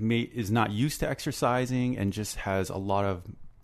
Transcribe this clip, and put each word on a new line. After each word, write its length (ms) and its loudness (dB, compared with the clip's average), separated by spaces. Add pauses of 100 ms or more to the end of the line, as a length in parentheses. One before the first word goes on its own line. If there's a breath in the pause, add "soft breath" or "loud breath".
may, 180 4
is 300 -4
not 200 4
used 300 0
to 80 0
exercising 880 0
and 160 2
just 240 -4
has 320 0
a 80 -4
lot 300 2
of 160 -2 (420)